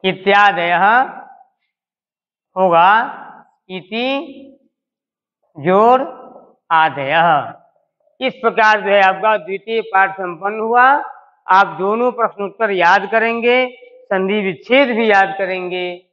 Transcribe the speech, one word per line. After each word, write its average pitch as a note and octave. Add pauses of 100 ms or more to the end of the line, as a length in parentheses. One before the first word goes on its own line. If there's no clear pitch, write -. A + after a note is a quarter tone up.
इत्यादयः F#3+ (1400)
होगा F#3 (480)
इति A#3+ (1160)
जोर A3 (460)
आदयः। D3+ (680)
इस B3+
प्रकार G#3+
जो F#3+
है G3+
आपका F#3+
द्वितीय G3
पाठ F#3+
संपन्न F#3+
हुआ। B3 (500)
आप G3
दोनों G#3
प्रश्नोत्तर G#3
याद F#3
करेंगे, A#3 (180)
संधि G3
विच्छेद A3+
भी A3+
याद F#3+
करेंगे। F3+